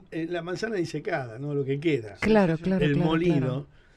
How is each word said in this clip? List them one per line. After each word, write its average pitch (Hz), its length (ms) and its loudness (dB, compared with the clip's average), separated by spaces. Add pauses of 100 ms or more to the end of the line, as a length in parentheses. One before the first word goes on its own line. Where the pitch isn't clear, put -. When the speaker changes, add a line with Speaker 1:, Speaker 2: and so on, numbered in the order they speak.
(120)
Speaker 1:
el, 165 220 -6
la 170 80 -4
manzana 180 340 -6
disecada, 147 640 -4
¿no? 147 160 -6
Lo 143 80 0
que 135 160 -2
queda. 127 400 -2
Speaker 2:
Claro, 196 380 4
Speaker 3:
Sí, - 0 -
sí, 165 80 -10
sí. 185 40 -2
Speaker 2:
claro, 185 160 2
Speaker 1:
El 147 80 4
Speaker 2:
claro, 160 160 4
Speaker 1:
molido. 165 280 2
Speaker 2:
claro. 131 300 -2 (300)